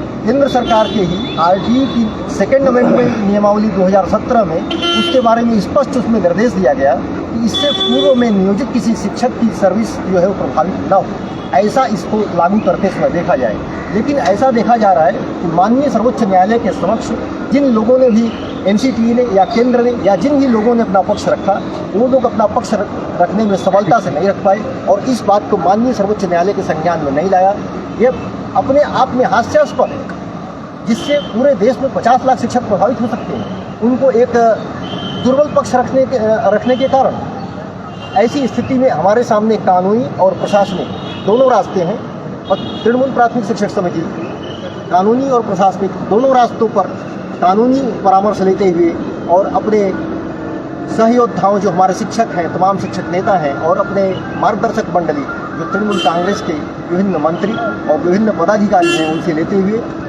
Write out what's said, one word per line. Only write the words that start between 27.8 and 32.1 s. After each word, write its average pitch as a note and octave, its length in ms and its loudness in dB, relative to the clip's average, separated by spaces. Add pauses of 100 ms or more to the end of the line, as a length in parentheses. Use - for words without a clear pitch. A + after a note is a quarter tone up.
ये B3+ 100 4 (440)
अपने C4 260 2
आप B3 320 0
में B3 120 2
हास्यास्पद A#3 600 2
है, - 220 -8 (800)
जिससे C#4+ 320 0
पूरे C4+ 360 0
देश G#3+ 260 2
में C4+ 120 -2
पचास B3 320 2